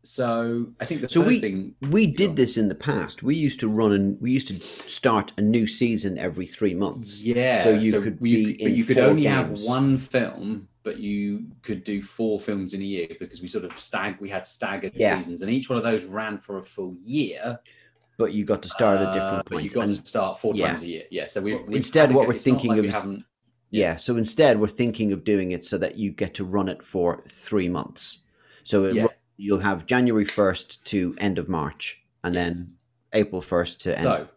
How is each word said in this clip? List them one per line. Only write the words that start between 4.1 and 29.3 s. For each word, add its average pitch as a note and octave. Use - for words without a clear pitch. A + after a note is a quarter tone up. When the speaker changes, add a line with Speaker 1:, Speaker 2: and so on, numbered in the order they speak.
Speaker 2:
we A#2+
used C3
to F#2
start -
a G2
new A2
season G#2+
every F2+
three G2
months. G2+
Speaker 1:
Yeah, A#2+
Speaker 2:
So A#2
you G#2+
Speaker 1:
so G2+
Speaker 2:
could G2+
Speaker 1:
you A#2
Speaker 2:
be G#2+
Speaker 1:
could, -
but G#2+
Speaker 2:
in -
Speaker 1:
you A#2
could C3
Speaker 2:
four B2+
Speaker 1:
only D3
have C3+
Speaker 2:
games. G#2
Speaker 1:
one C3
film, G#2
but -
you G2+
could G2
do G2+
four G#2+
films G2
in G2
a G2
year F2+
because F2
we F2+
sort F#2+
of F2
stag-, G2
we G2+
had F#2+
staggered G2
Speaker 2:
Yeah. F#2
Speaker 1:
seasons, F2
and G#2
each B2+
one B2
of A2
those A2
ran G#2
for G2
a F#2
full F#2
year. A#2+
Speaker 2:
But G2
you G#2
got G2+
to F#2+
start G2+
at F#2+
different F#2+
Speaker 1:
Uh, F#2+
but F#2
you -
Speaker 2:
points. -
Speaker 1:
got A#2
Speaker 2:
And G2+
Speaker 1:
to -
start G2
four G#2+
Speaker 2:
yeah. F#2
Speaker 1:
times D#2+
a F2
year. E2
Yeah. D#2+
So -
we've, G#2
Speaker 2:
Well, -
Speaker 1:
we've G#2
Speaker 2:
instead, D3
Speaker 1:
kinda B2+
Speaker 2:
what C3+
Speaker 1:
go-, -
Speaker 2:
we're A#2+
Speaker 1:
it's -
not C3
Speaker 2:
thinking B2
Speaker 1:
like G#2+
Speaker 2:
of -
Speaker 1:
we G2+
Speaker 2:
is G2
Speaker 1:
haven't G2
Speaker 2:
yeah. F#2
So A#2+
instead, A2+
we're G#2+
thinking A2
of E2+
doing G2
it F2
so -
that F2+
you G2+
get F#2
to G2+
run F#2
it F2
for F2
three F#2+
months. -
So G2+
it F#2
Speaker 1:
Yeah. G#2+
Speaker 2:
ru-, -